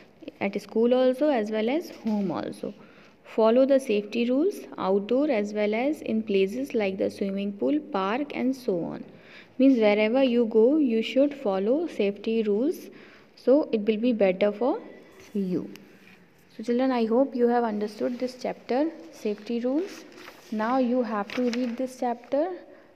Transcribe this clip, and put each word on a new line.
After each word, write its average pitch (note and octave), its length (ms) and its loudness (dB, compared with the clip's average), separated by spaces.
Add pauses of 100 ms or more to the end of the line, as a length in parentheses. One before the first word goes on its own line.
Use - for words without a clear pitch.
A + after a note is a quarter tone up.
(400)
At G3+ 220 -4
school A#3+ 320 2
also B3+ 340 2
as A3 220 0
well A3 200 0
as D#4 200 -4 (140)
home G#3 260 0
also। - 420 -6 (520)
Follow A3+ 400 4
the C4+ 160 4
safety A#3 480 -2
rules D4+ 320 0 (160)
outdoor G#3 540 0
as G#3 240 -2
well G#3 200 0
as C#4 280 -2
in A3 200 -2
places G3+ 520 0
like G3 240 0
the G#3 120 0
swimming G3+ 420 -4
pool, B3 260 0 (140)
park G#3 440 -2
and B3 180 -2
so F#3+ 300 -4
on. D3+ 200 -10 (540)
Means C4 200 6
wherever G#3+ 440 4
you A#3+ 240 4
go, A3+ 300 6
you A#3 260 2
should C#4+ 320 2
follow G#3+ 520 0
safety A3 560 -2
rules. G#3+ 460 0 (480)
So C4+ 360 -2
it G#3+ 140 -2
will A3 100 2
be A#3+ 160 0
better G3 400 2
for B3+ 280 -2 (520)
you. F#3 380 -4 (840)
So A#3 60 -14
children, B3 280 0
I A#3+ 160 0
hope B3 280 2
you A#3+ 140 2
have A#3+ 160 2
understood A3 540 -4
this B3+ 220 -6
chapter, A#3+ 500 -2 (220)
safety G#3+ 480 -6
rules. C#4 440 -4 (460)
Now A3 280 0
you B3+ 240 2
have G#3 260 -4
to B3 220 -2
read A#3 280 -4
this B3+ 200 -6
chapter C4+ 540 -2 (440)